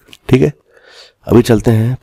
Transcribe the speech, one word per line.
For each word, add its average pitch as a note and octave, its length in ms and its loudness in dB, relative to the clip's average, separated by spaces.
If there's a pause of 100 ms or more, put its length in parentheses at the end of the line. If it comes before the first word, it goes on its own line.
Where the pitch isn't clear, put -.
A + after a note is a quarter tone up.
(300)
ठीक B2+ 120 2
है, D3 120 -2 (720)
अभी A#2 180 2
चलते A#2 300 -2
हैं A2+ 320 -2